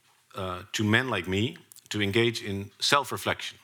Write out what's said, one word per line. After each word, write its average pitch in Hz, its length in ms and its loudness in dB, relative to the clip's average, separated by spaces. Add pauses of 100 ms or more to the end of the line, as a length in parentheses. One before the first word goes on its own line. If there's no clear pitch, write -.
(360)
uh, 92 260 -6 (100)
to 110 120 0
men 117 260 4
like 95 160 -2
me, 107 300 0 (320)
to 107 120 -4
engage 113 420 2
in 101 360 -6
self-reflection. - 840 0